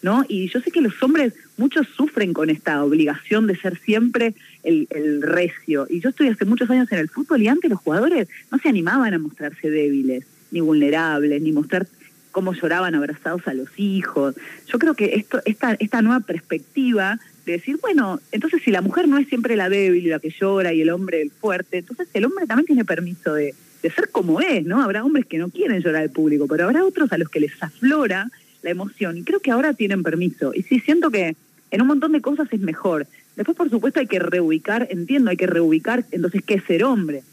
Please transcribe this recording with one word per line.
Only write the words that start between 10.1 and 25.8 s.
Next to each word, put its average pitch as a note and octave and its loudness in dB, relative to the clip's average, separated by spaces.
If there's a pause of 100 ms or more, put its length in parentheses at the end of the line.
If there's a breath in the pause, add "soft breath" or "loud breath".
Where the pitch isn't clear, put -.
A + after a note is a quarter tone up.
ni E3+ -4
vulnerables, D3+ 2
ni D#3 0
mostrar F3+ -2 (440 soft breath)
cómo F#3 -2
lloraban F3 -2
abrazados D3+ -4
a C#3 -6
los C3 -8
hijos. F#3+ -2 (340 loud breath)
Yo A#3+ -2
creo D#4+ 2
que G#3 0
esto, G#3+ -2
esta, G#3+ -2
esta A3+ 0
nueva A#3 4
perspectiva G3+ -2 (260 loud breath)
de E3+ -4
decir, C4 -4
bueno, C4+ 0 (100)
entonces D#4+ -2
si A#3+ 2
la F3+ 2
mujer D#4 2
no C#4 4
es C#4 0
siempre A#3 -2
la F#3+ 0
débil F#3 2
y E3 2
la D#3 -2
que D#3+ -8
llora F#3+ 0
y D#3+ 2
el E3 4
hombre F3 -2
el D3 -4
fuerte, - -4
entonces B3 -10
el G3+ 2
hombre F4+ 0
también B3+ 0
tiene B3 2
permiso F3 -4
de, D3 -2 (260)
de E3 -2
ser - -4
como E3 0
es, C4+ 0
¿no? F#3 0
Habrá G#3+ 0
hombres C#4+ 2
que D#3+ -6
no F3 -4
quieren G#3 -2